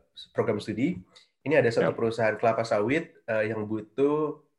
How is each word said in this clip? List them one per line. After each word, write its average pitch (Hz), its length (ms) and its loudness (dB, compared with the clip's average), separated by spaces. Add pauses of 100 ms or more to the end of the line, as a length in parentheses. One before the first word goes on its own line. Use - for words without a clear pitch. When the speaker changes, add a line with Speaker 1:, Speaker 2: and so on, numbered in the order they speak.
(360)
Speaker 1:
program 107 240 0
studi. 120 400 -4 (420)
Ini 139 220 4
ada 117 80 2
satu 104 200 2
Speaker 2:
Yap. - 60 -8
Speaker 1:
perusahaan 113 400 0
kelapa 113 240 2
sawit, 117 640 -2
eh, 110 240 0
yang 107 160 -4
butuh 143 800 -2 (160)